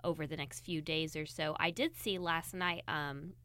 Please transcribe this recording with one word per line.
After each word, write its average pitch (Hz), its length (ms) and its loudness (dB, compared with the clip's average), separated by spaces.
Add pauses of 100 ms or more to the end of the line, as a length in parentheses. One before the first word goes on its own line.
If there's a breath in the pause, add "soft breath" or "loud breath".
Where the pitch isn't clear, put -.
over 156 240 0
the 151 100 -4
next 139 240 -6
few 160 220 -2
days 156 340 0
or 156 80 -2
so. 156 340 -2
I 170 120 6
did 269 260 2
see 190 220 0
last 170 340 2
night, 175 360 2
um, 147 440 -2 (120)